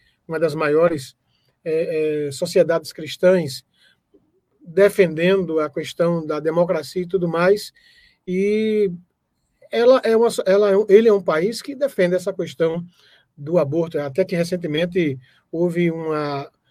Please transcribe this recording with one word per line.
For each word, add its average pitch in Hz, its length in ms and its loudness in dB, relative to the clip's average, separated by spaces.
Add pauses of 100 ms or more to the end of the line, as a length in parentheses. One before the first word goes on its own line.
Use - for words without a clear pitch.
(280)
uma 160 100 -4
das 156 160 0
maiores, 156 640 0 (480)
é, 156 600 -2
é, 139 40 -6
sociedades 165 600 0
cristãs, 165 720 0 (960)
defendendo 175 1000 2
a 151 100 -2
questão 165 560 -4
da 151 140 -4
democracia 165 600 -2
e 175 80 -6
tudo 175 180 -2
mais, 175 460 2 (540)
e 208 680 0 (800)
ela 247 320 6
é 226 100 2
uma, 226 140 4 (160)
ela 202 280 4
é 196 40 4
um, 214 140 2
ele 226 180 8
é 214 40 6
um 202 100 2
país 175 400 -2
que 277 120 -12
defende 196 420 -2
essa 185 180 -4
questão 165 500 -4 (500)
do 147 220 -4
aborto, 160 420 -2
até 143 280 -2
que 180 100 -4
recentemente 170 840 -2 (320)
houve 170 400 0
uma, 151 640 -6 (180)